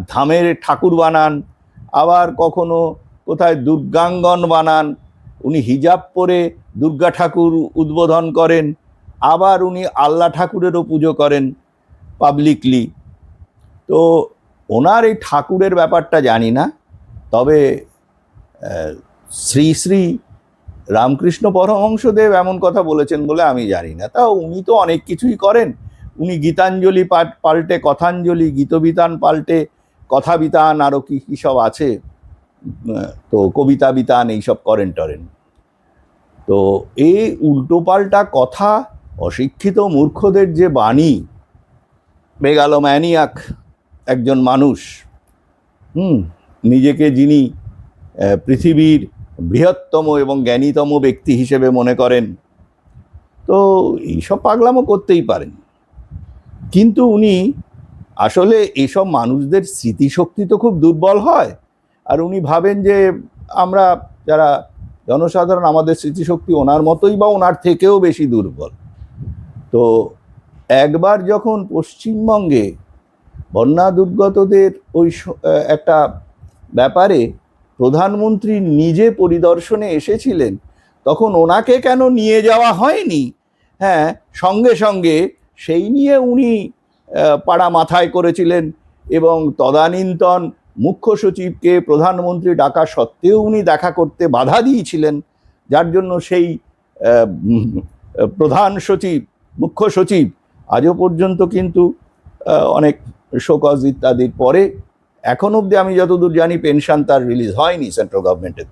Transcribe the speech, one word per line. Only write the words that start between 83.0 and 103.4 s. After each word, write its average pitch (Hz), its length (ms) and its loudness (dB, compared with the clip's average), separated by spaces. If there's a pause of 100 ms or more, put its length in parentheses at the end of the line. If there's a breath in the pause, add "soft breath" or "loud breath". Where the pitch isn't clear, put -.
হ্যাঁ, 175 360 0 (180)
সঙ্গে 220 420 2
সঙ্গে 190 540 0 (260)
সেই 175 340 -4
নিয়ে 277 280 2
উনি, 240 540 0 (360)
আহ, 147 300 0
পাড়া 175 320 0
মাথায় 170 380 2
করেছিলেন, 170 640 0 (380)
এবং 160 480 0
তদানীন্তন 175 920 0 (260)
মুখ্য 202 380 -2
সচিবকে 180 640 0
প্রধানমন্ত্রী 175 760 0
ডাকা 147 300 0
সত্ত্বেও 196 560 0
উনি 214 200 -2
দেখা 170 300 0
করতে 170 360 -2
বাধা 131 340 2
দিয়েছিলেন, 160 600 -2 (480)
যার 165 220 2
জন্য 180 280 -2
সেই, 170 400 -2 (420)
আহ, 117 280 4
উম, 104 520 -2 (560)
প্রধান 180 420 0
সচিব, 180 460 -4 (340)
মুখ্য 170 300 -2
সচিব 175 420 0 (360)
আজও 147 260 2
পর্যন্ত 180 480 -2
কিন্তু, 180 520 0 (520)
আহ, - 80 0
অনেক 151 460 2 (420)